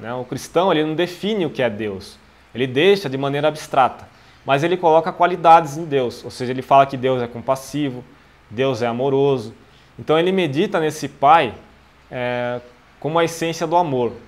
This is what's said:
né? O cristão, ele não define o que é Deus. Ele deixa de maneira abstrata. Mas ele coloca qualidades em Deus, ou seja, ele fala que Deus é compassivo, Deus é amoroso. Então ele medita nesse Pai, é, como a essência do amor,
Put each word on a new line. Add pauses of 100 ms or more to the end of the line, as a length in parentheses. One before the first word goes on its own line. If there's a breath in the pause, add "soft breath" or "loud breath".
né?
O
cristão,
ele
não
define
o
que
é
Deus. (360 soft breath)
Ele
deixa
de
maneira
abstrata. (320 soft breath)
Mas
ele
coloca
qualidades
em
Deus,
ou
seja,
ele
fala
que
Deus
é
compassivo, (480 soft breath)
Deus
é
amoroso. (440 soft breath)
Então
ele
medita
nesse
Pai, (560)
é, (380)
como
a
essência
do
amor, (160)